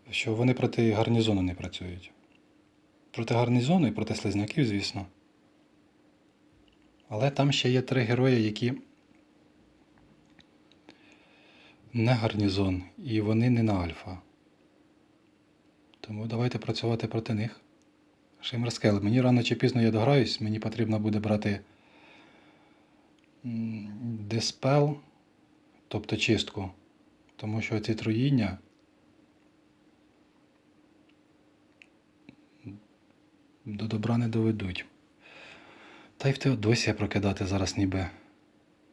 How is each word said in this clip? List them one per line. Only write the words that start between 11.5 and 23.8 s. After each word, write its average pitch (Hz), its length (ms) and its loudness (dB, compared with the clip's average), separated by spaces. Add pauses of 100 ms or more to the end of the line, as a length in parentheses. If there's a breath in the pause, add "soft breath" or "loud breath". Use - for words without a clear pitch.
не 117 200 2
гарнізон, 101 680 0 (220)
і 110 160 -2
вони 110 300 2
не 117 120 4
на 107 120 2
альфа. 90 440 -6 (1800)
Тому 107 260 -8
давайте 117 320 -2
працювати 113 480 -4
проти 113 280 -4
них. 107 260 -4 (800)
Шиммер 117 320 -4
Скейл. 104 300 2
Мені 110 180 4
рано 123 220 6
чи - 120 0
пізно 120 280 2
я 113 80 6
дограюсь, 113 500 4
мені 107 180 -2
потрібно 110 400 -2
буде 107 200 0
брати, 104 420 0 (1800 loud breath)
м, 113 720 -6 (120)